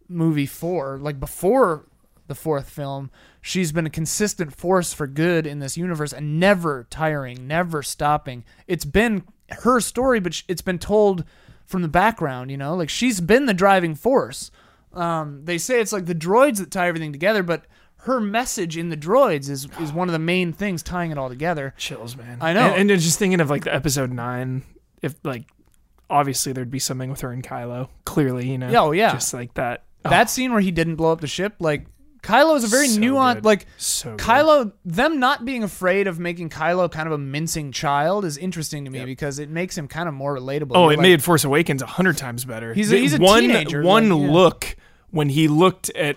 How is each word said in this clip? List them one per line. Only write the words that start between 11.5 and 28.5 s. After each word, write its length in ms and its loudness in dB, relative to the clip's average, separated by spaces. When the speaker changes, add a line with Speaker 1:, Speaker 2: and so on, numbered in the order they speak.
Speaker 1:
from 160 -4
the 60 -2
background, 640 0
you 60 -10
know? 200 -6
Like, 120 -4
she's 320 -2
been 240 4
the 80 2
driving 420 4
force. 560 -2
Um, 500 -4
they 140 -2
say 220 0
it's, 120 -2
like, 140 -4
the 80 -2
droids 440 4
that 120 -8
tie 180 -2
everything 240 -4
together, 300 2
but 220 -4
her 220 -2
message 580 -4
in 100 -4
the 80 -6
droids 540 2
is, 180 -8
is 140 -6
one 160 -2
of 40 -2
the 60 0
main 360 0
things 280 -6
tying 280 -6
it 80 -6
all 100 -6
together. 480 -6
Speaker 2:
Chills, 400 -12
man. 240 -16
Speaker 1:
I 140 0
know. 200 6
Speaker 2:
And, 160 4
and 120 6
just 160 2
thinking 220 4
of, 100 2
like, 140 0
the 100 -2
episode 380 -2
nine, 500 -6
if, 120 -6
like, 200 -8
obviously 460 0
there'd 160 -8
be 80 -6
something 320 -6
with 100 -10
her 120 -8
and 100 -8
Kylo. 460 -10
Clearly, 440 0